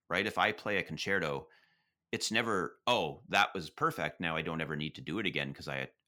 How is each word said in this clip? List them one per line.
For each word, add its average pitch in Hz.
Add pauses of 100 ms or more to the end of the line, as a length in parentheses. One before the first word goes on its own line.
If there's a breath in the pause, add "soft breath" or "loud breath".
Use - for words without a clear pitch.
right? 95
If 101
I 101
play 104
a 87
concerto, 80 (640 soft breath)
it's -
never, 110
"Oh, 92
that 98
was 82
perfect. 117
Now 82
I 80
don't 80
ever 76
need 76
to -
do 76
it 110
again 71
'cause -
I 69
a-, 65 (200)